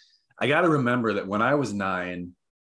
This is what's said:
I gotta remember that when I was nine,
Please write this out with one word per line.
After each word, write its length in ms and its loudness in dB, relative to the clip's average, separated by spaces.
I 100 0
gotta 220 4
remember 440 2
that 140 -4
when 140 0
I 140 2
was 180 -2
nine, 640 -6